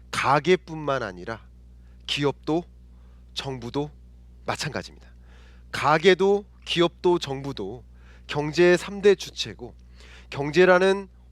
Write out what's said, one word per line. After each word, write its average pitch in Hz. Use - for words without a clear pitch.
가게뿐만 147
아니라 101
기업도 151
정부도 135
마찬가지입니다. -
가게도 185
기업도 170
정부도 131
경제의 156
삼 196
대 202
주체고, -
경제라는 185